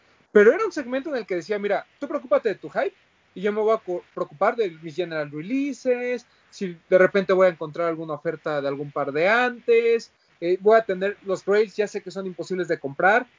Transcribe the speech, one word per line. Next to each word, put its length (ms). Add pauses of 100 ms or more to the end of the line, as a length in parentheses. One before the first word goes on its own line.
(320)
pero 220
era 100
un 80
segmento 380
en 80
el 80
que 100
decía, 240
"Mira, 260 (140)
tú 80
preocúpate 420
de 60
tu 140
hype, 240 (420)
y 60
yo 120
me 80
voy 140
a 20
co-, 260 (120)
preocupar 400
de 160 (100)
mis 140
general 360
releases, 920 (240)
si 260 (140)
de 80
repente 340
voy 140
a 60
encontrar 360
alguna 280
oferta 440
de 80
algún 240
par 200
de 180
antes, 800 (300)
eh, 180
voy 180
a 60
tener 400
los 220
grails, 300
ya 120
sé 140
que 80
son 160
imposibles 420
de 120
comprar, 480 (120)